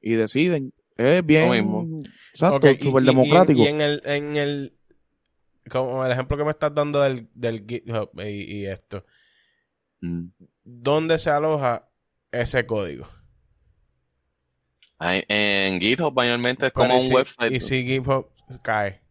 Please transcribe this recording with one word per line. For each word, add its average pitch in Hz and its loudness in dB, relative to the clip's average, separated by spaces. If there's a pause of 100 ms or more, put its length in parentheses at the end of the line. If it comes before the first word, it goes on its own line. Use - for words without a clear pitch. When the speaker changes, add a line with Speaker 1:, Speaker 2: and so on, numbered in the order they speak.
Speaker 1:
y 113 -2
deciden. 135 0 (240)
Es 160 2
bien, 156 4
Speaker 2:
Lo - 4
mismo. 110 -2 (420)
Speaker 1:
exacto, 143 4
Speaker 3:
Ok, 135 6
y, - -
Speaker 1:
súper 135 2
Speaker 3:
y, 131 4
y 156 6
en, 180 8
Speaker 1:
democrático. 139 6
Speaker 3:
y 143 6
en 151 0
el, 147 0
en 147 -4
el, 143 -4 (920)
como 131 -2
el 127 0
ejemplo 131 -2
que 147 -2
me 151 0
estás 147 -2
dando 147 0
del, 131 -2
del 113 -6
GitHub 110 -6 (100)
y, 101 -10
y 98 -8
esto, 95 -12 (1000)
Speaker 2:
Mm. 85 -6 (340)
Speaker 3:
¿dónde 147 -2
se 165 -4
aloja 147 -2 (420)
ese 120 -2
código? 90 -6 (1900)
Speaker 2:
Ay, 90 -2
en 98 0
GitHub 135 -2
mayormente 123 -2
es - -4
Speaker 3:
Pero 127 2
Speaker 2:
como 127 4
Speaker 3:
¿y - 4
Speaker 2:
un 127 0
Speaker 3:
si, 127 0
Speaker 2:
website. 127 0
Speaker 3:
y 127 -2
si 131 -4
GitHub 131 -4 (320)
cae? 101 -4